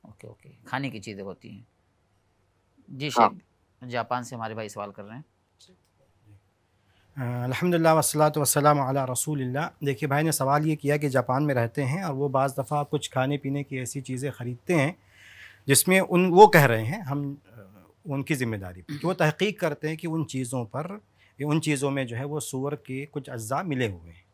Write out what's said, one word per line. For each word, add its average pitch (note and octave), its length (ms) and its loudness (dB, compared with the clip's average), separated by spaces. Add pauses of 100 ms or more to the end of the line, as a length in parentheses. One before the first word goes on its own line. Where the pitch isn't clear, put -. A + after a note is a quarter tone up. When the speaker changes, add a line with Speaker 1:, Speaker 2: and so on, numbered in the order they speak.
Speaker 1:
ओके, A2+ 200 -20
ओके, A2+ 220 -20 (180)
खाने C3+ 220 -6
की A2 100 -14
चीज़ें G2+ 240 -12
होती G2 240 -16
हैं। A2+ 180 -20 (1200)
जी C#3 180 -8
Speaker 2:
हाँ। A#2 200 6
Speaker 1:
शेख, - 640 -12
जापान A#2+ 320 -4
से A#2+ 140 -12
हमारे A2+ 180 -8
भाई A2 140 -8
सवाल G2+ 220 -10
कर G2 120 -18
रहे G#2+ 160 -16
हैं। D3+ 60 -18 (1900)
Speaker 3:
अ, B2 260 -4
अल्हम्दुलिल्लाह E3 500 2
वस्सलातु D3+ 460 2
वस्सलामु C#3+ 420 4
अला C3+ 220 0
रसूलिल्लाह। C3 640 -4 (160)
देखिए, C#3+ 240 -2
भाई C#3+ 140 2
ने D#3+ 100 0
सवाल C#3+ 340 2
ये D#3 100 0
किया D3 200 0
कि D3 120 -2
जापान C3 340 2
में D3 120 2
रहते A#2+ 280 0
हैं D3 220 -2
और D#3 100 -4
वो C#3+ 140 -2
बाज़ C3+ 320 0
दफ़ा D3 220 -2
कुछ C#3+ 280 -4
खाने C3+ 280 0
पीने C#3 240 -4
की C3+ 160 -8
ऐसी B2+ 220 -8
चीज़ें C3 320 -6
ख़रीदते B2 420 -6
हैं D#3 240 2 (680)
जिसमें F3+ 320 6
उन, F3+ 300 4
वो F#3+ 160 12
कह F3+ 180 8
रहे A2+ 200 2
हैं F3+ 180 -6
हम, C#3 440 -6
अ, G2+ 400 -20 (200)
उनकी C#3 280 -4
ज़िम्मेदारी G2 480 -6
पर, D3 160 -10
कि C#3+ 80 -6
वो F#3 80 0
तहक़ीक़ F#3 440 0
करते D3+ 300 -4
हैं D#3+ 80 -4
कि D#3+ 100 -10
उन D#3+ 180 -4
चीज़ों B2+ 400 -6
पर, D#3+ 360 -10 (440)
उन D3+ 160 2
चीज़ों C#3+ 300 -2
में C#3 160 -2
जो A#2 100 -10
है B2+ 80 -8
वो D3 160 -8
सूअर C3+ 340 -6
के C3+ 320 -10
कुछ C#3 240 -10
अज्जा B2 320 -4
मिले C3+ 240 0
हुए E2+ 240 -8
हैं। - 240 -20